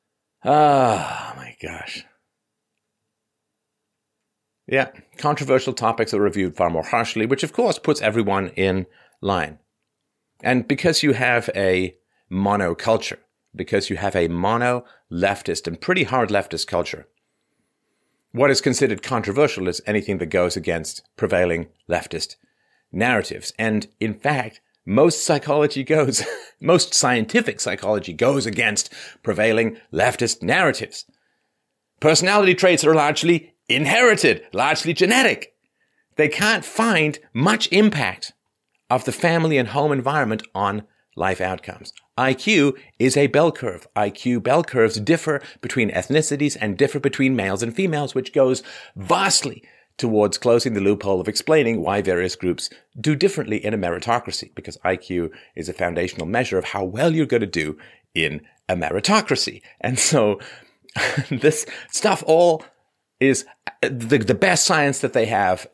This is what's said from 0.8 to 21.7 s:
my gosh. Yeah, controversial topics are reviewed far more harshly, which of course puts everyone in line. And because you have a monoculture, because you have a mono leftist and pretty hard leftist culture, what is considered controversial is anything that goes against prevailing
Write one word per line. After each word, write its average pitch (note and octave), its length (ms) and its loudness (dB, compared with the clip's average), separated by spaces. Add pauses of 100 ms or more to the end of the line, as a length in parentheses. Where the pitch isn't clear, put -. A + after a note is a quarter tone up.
my - 240 -18
gosh. - 440 -14 (2500)
Yeah, C3 240 0 (260)
controversial C3+ 560 0
topics A2+ 400 0
are G2+ 80 0
reviewed G2 360 0
far F2 140 2
more E2 140 -2
harshly, A2+ 420 -2
which C3 160 0
of D#3 100 -4
course A#3 260 2
puts - 240 0
everyone G2 460 0
in F#2+ 380 0 (340)
line. F2+ 380 -2 (840)
And B2 260 0
because D#3 340 0
you C#3+ 120 4
have A#2+ 420 0
a F#2 400 0 (340)
monoculture, G2+ 880 -2 (380)
because G2+ 340 -4
you F#2 60 -2
have G2 180 -4
a E2+ 140 2
mono A#2 560 0 (260)
leftist F#2 560 -2
and E2+ 140 -8
pretty F#3 240 -2
hard A#2+ 240 0
leftist F#2+ 380 -2
culture, E2+ 420 -4 (1200)
what C3+ 180 4
is C3 100 2
considered A#2 420 0
controversial G#2+ 640 -2
is F2 180 -4
anything G#2 320 -2
that E2+ 80 -4
goes F2+ 300 0
against E2+ 460 -6 (140)
prevailing F2 520 0 (200)